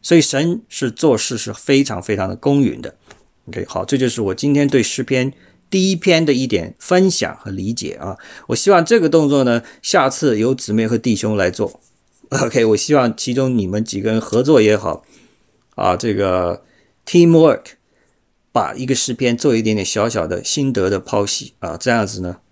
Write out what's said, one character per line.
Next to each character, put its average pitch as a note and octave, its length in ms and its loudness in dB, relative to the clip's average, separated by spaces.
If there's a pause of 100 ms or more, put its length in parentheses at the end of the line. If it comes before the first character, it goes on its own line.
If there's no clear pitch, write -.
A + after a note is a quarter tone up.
所 - 140 2
以 E3 40 6
神 E3+ 480 -2
是 F3+ 220 -4
做 C#3 260 2
事 A2+ 220 -6
是 A#2 140 -8
非 C#3 320 0
常 G2 180 -8
非 G#2 140 -2
常 F#2+ 120 -2
的 F#2+ 60 -6
公 C#3+ 280 0
允 G2 200 -2
的。 - 140 -14 (520)
OK， - 180 -8
好， F2+ 160 -6
这 C#3 140 -2
就 B2+ 140 0
是 A#2 100 -6
我 G2 140 -2
今 C#3+ 180 0
天 C#3+ 160 2
对 C3 140 2
诗 - 200 -4
篇 B2+ 300 -2 (380)
第 F#3+ 200 2
一 F#3 60 0
篇 E3 300 2
的 C#3+ 80 4
一 B2+ 120 -2
点 G2 320 -4
分 F#3 320 2
享 D#2+ 300 -4
和 G#2+ 100 -12
理 F#2+ 220 -6
解 - 220 -8
啊。 F#2 240 -12 (300)
我 A#2 60 -2
希 G3 160 0
望 F3 140 6
这 A3+ 160 2
个 D#3+ 80 2
动 D#3 180 4
作 C#3 160 2
呢， A#2 200 2 (180)
下 C#3 300 2
次 B2+ 280 0
由 A#2+ 160 2
姊 G#2+ 200 -6
妹 A2 120 2
和 A2+ 120 0
弟 A2+ 180 0
兄 G#2+ 180 -2
来 F#2 160 0
做。 G2+ 300 -6 (480)
OK， C3+ 380 0
我 A2 100 4
希 - 160 -2
望 B2+ 240 2
其 - 160 -6
中 C3 240 0
你 G2+ 100 0
们 G2+ 160 -4
几 G2+ 200 -8
个 A2 100 -2
人 A2+ 80 0
合 A2+ 220 0
作 C#3 180 6
也 G#2+ 160 4
好， E2 260 -6 (760)
啊， F#2+ 200 0
这 A2 160 -2
个 F#2 500 -2 (440)
teamwork， E3 560 4 (880)
把 F2+ 220 -2
一 C3 100 -8
个 C3 100 -2
诗 B2+ 200 -4
篇 A#2+ 200 0
做 A#2+ 220 0
一 A2+ 60 0
点 A2 120 0
点 G2+ 80 -2
小 A2 280 -2
小 F2+ 160 -4
的 F2 180 -6
心 C#3 260 -2
得 G2 200 0
的 G2 100 -2
剖 G2+ 260 -2
析 - 340 -8
啊， E2+ 200 -10
这 B2+ 100 -2
样 A2+ 160 0
子 G#2 140 -10
呢 F2+ 160 -8 (160)